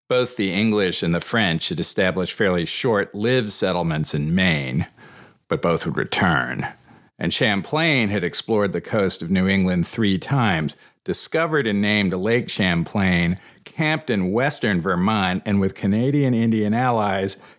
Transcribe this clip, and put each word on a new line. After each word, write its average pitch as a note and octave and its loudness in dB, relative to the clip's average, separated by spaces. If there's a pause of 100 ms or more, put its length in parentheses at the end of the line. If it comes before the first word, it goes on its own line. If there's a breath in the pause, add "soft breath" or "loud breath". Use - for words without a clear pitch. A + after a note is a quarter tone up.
Both B2+ 0
the F#2+ 0
English G#2 0
and E2+ 0
the E2+ 0
French F2+ 0
had E2 -4
established F#2 0
fairly F2+ 0
short-lived G#2+ 0
settlements E2+ 0
in D2+ -2
Maine, D#2 0 (640 loud breath)
but D#2+ 0
both E2+ 0
would E2 -4
return. B1+ 0 (540 loud breath)
And F2 -2
Champlain B2+ 0
had G2 -2
explored G2+ 0
the E2+ -4
coast F#2+ -2
of E2+ -8
New F#2+ 2
England F#2 2
three G2+ 0
times, F2+ -2 (260 loud breath)
discovered D#3+ 0
and G2+ 0
named G#2 2
Lake A2 0
Champlain, F2 0 (280 loud breath)
camped D#3 -2
in F#2 0
western A#2 0
Vermont, F#2 0
and G2+ 2
with F#2+ 0
Canadian B2+ 0
Indian A2+ 2
allies, G#2 0 (200 loud breath)